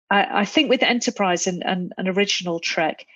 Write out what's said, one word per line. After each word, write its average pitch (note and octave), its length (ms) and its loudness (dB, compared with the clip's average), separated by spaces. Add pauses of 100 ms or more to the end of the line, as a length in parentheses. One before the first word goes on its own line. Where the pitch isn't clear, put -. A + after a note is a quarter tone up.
I, G3+ 320 2
I G3+ 40 0
think D4 240 2
with B3+ 120 4
Enterprise G3+ 640 0
and, F3+ 180 -4
and, F3+ 320 -2
and F#3 100 -2
original F#3 540 0
Trek, - 440 -2 (100)